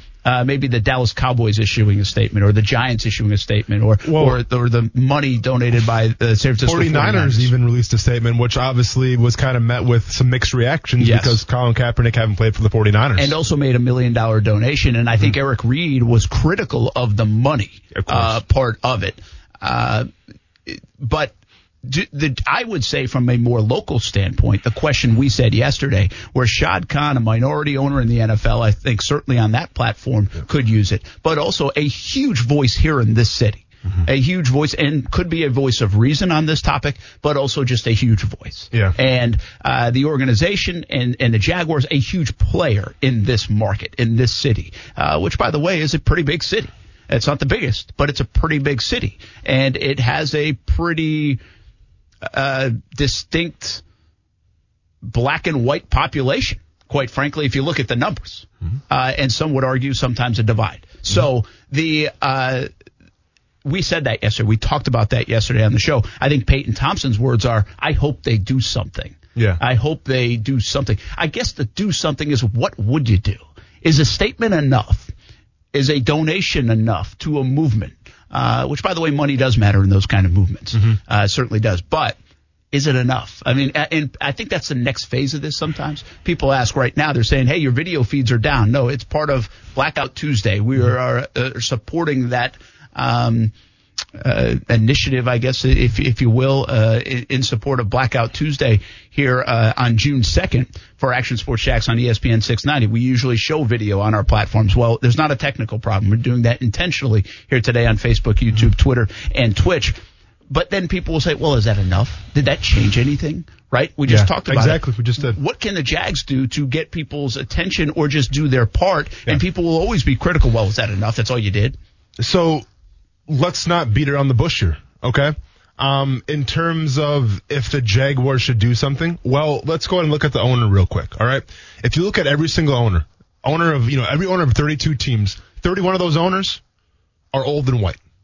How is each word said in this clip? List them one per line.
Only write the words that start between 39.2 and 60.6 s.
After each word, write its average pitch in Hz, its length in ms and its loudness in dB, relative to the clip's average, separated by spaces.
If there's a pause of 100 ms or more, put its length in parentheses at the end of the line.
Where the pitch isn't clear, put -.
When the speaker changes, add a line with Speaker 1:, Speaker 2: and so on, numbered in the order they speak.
Speaker 1:
uh, 123 260 0
the 131 140 2
organization 156 840 0
and, 123 300 -2
and 117 160 2
the 107 60 2
Jaguars, 160 500 0
a 147 80 2
huge 143 400 -2
player 113 640 0
in 123 220 2
this 120 260 0
market, 104 480 -2
in 117 160 0
this 117 180 2
city, - 400 -2 (240)
uh, 76 220 0
which, 90 180 -2
by - 140 0
the 151 80 -2
way, 170 220 0
is 156 140 -2
a 156 40 0
pretty 170 240 2
big 147 220 -4
city. - 260 -4 (400)
It's 123 160 -2
not 143 140 0
the 143 60 -2
biggest, - 500 -4
but 143 120 0
it's 147 120 -4
a 127 40 -2
pretty 151 360 0
big 139 220 -2
city. - 360 -4 (260)
And 131 320 0
it 139 220 -4
has 139 380 -2
a 151 160 -2
pretty, 156 880 -2 (920)
uh, 135 380 -2 (260)
distinct - 840 -4 (1200)
black 131 460 -2
and 135 160 -2
white 147 260 -2
population, 151 720 -2 (260)
quite 135 240 -4
frankly, 147 360 -4
if 120 100 -2
you 131 60 0
look 156 180 -2
at 120 80 -4
the 120 80 -2
numbers. - 500 -6 (160)
Speaker 2:
Mm-hmm. 90 140 -6 (120)
Speaker 1:
Uh, 131 300 -2
and 131 140 0
some 156 220 -2
would 135 100 0
argue 131 280 -2
sometimes 123 460 -2
a 113 60 0
divide. 110 420 -2 (160)